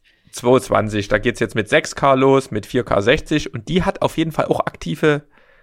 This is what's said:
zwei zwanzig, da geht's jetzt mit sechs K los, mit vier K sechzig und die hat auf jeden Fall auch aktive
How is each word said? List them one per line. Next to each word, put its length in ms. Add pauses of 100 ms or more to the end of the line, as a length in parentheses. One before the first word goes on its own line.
(320)
zwei 280
zwanzig, 500
da 80
geht's 240
jetzt 140
mit 120
sechs 280
K 180
los, 380
mit 140
vier 200
K 160
sechzig 520
und 140
die 160
hat 200
auf 140
jeden 140
Fall 140
auch 160
aktive 600 (400)